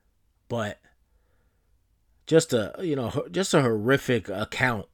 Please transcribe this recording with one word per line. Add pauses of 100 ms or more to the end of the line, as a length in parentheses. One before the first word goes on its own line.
(480)
But (1500)
just
a,
you
know,
ho-,
just
a
horrific
account